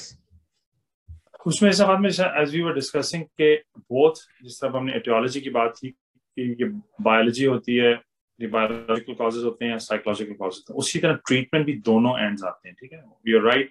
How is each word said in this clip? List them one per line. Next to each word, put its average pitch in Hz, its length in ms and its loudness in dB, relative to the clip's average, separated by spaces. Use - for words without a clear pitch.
उसमें 202 220 4
ऐसा 190 180 4
बात 190 120 4
में 202 100 2
जैसा 175 320 0
as 147 80 0
we 160 120 -2
were 165 140 -2
discussing 139 480 -4
के 151 180 6
both, 139 560 0
जिस 123 180 -20
तरह 131 160 -4
हमने 127 220 -4
etiology 123 420 0
की 131 80 -10
बात 117 320 0
की 127 120 -14
कि 123 120 -2
ये 120 140 -2
बायोलॉजी 117 440 2
होती 123 300 0
है, 120 260 4
ये 113 60 -8
biological 113 680 -2
causes 117 300 -2
होते 117 220 -4
हैं, 117 120 -4
psychological 104 560 -4
causes 95 240 -8
होते - 160 -20
हैं, 131 40 -6
उसी 160 220 -4
तरह 160 140 2
treatment 160 520 0
भी 143 80 -2
दोनों 113 460 2
ends 101 240 -4
आते 90 260 -10
हैं, 87 120 -20
ठीक 131 120 -20
है? 160 120 -20
You're 113 460 2
right 135 200 2